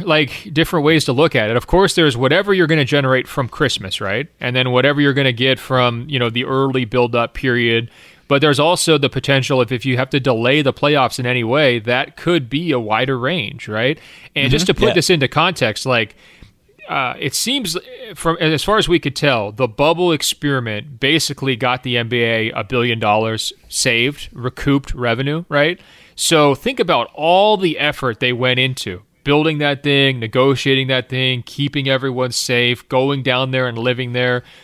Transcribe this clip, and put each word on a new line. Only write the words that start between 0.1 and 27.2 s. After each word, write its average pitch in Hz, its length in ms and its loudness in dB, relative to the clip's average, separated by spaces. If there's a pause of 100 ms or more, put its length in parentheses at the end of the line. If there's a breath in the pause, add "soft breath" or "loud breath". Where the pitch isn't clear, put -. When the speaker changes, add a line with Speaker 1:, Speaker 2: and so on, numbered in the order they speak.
Speaker 1:
different 156 320 0
ways 156 200 4
to 139 80 0
look 143 240 2
at 110 140 2
it. 117 60 0
Of - 120 -2
course, 185 260 2
there's 147 220 4
whatever 160 360 2
you're 185 140 4
gonna 151 180 2
generate 131 440 0
from 135 180 -4
Christmas, 117 540 -4
right? 104 260 -4 (140)
And 123 160 -4
then 127 160 0
whatever 139 280 4
you're 143 120 4
gonna 135 180 2
get 127 300 0
from, 123 480 0
you 143 100 -2
know, 120 120 0
the 120 140 -2
early 131 400 0
build-up 120 480 0
period. 117 580 0 (360 loud breath)
But 139 140 2
there's 147 180 4
also 160 400 2
the 135 100 0
potential 135 520 0
if, 120 100 0
if 127 160 -6
you 123 120 0
have 135 120 -2
to 147 80 0
delay 131 440 2
the 135 100 0
playoffs 143 480 0
in 123 60 -4
any 123 180 0
way, 127 340 2
that 123 380 -2
could 160 340 -2
be 156 220 -2
a 127 80 0
wider 117 360 0
range, 127 520 -6
right? 117 320 -2 (340 loud breath)
And 139 160 0
just 147 140 2
Speaker 2:
Mm-hmm. - 20 -2
Speaker 1:
to - 140 0
put - 80 4
Speaker 2:
Yeah. 123 60 2
Speaker 1:
this 175 160 2
into 139 180 2
context, 151 580 -2
like, 120 300 -2 (720 loud breath)
uh, 131 300 -4
it - 140 -6
seems 220 440 -4 (380)
from, 165 260 -2
as 156 240 0
far 208 120 2
as 190 120 0
we 170 100 4
could 143 160 -4
tell, 113 380 0
the 123 160 0
bubble 165 420 0
experiment 131 880 -4
basically 139 560 -2
got 123 300 -2
the 123 120 -2
N 117 120 -2
B 120 160 0
A 113 260 0
a 110 140 -6
billion 120 340 -2
dollars 110 540 0 (160)
saved, 123 640 -2
recouped 135 600 -2
revenue, 135 560 -2
right? 151 300 0 (380 loud breath)
So 147 400 4
think 254 240 -4
about 147 340 0
all 190 420 4